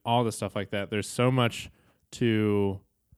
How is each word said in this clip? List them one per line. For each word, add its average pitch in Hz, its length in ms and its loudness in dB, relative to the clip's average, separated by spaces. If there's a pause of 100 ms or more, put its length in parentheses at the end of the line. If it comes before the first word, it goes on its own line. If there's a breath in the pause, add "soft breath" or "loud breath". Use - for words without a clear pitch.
all 120 200 2
the 110 80 -2
stuff - 240 -6
like 101 140 -6
that. 101 200 -4
There's 104 180 -2
so 123 220 2
much 127 400 0 (420 soft breath)
to, 104 680 0 (380)